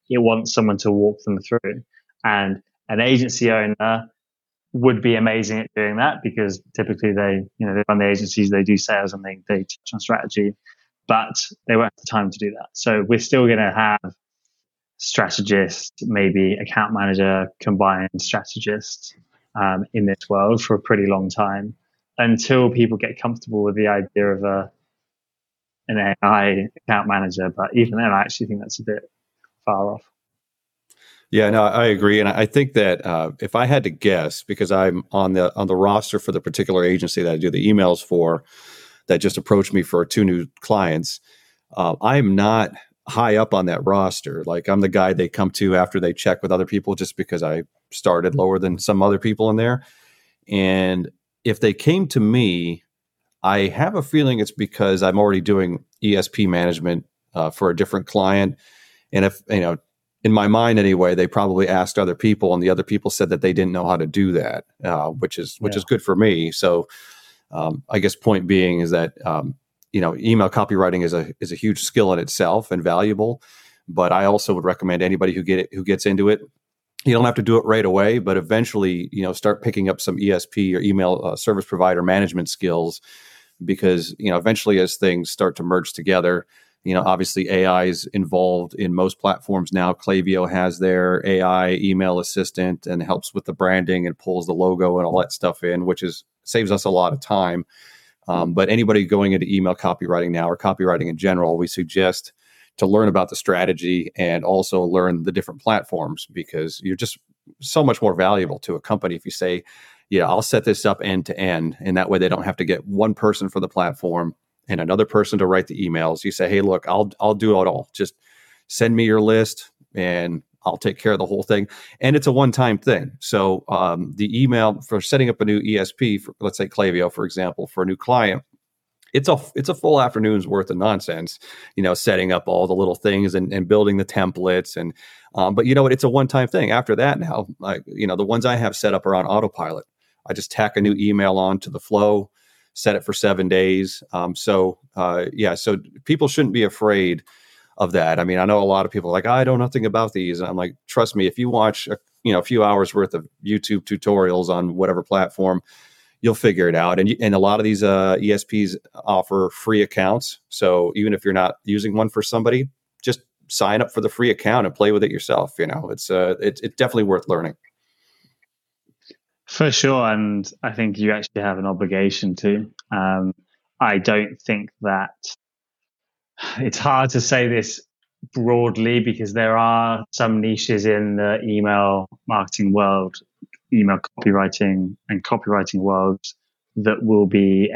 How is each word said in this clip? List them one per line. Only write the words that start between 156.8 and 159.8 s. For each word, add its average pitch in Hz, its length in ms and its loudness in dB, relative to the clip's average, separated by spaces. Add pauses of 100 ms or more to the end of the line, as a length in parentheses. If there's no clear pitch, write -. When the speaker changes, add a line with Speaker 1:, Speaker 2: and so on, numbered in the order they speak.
Speaker 2:
And, 95 80 4
y-, 113 120 0
and 107 140 2
a 95 40 4
lot 98 200 4
of 107 60 0
these, 104 180 0
uh, 95 380 2
E 104 120 2
S 98 120 -2
Ps 98 320 -2 (300)
offer 95 440 0
free 110 300 0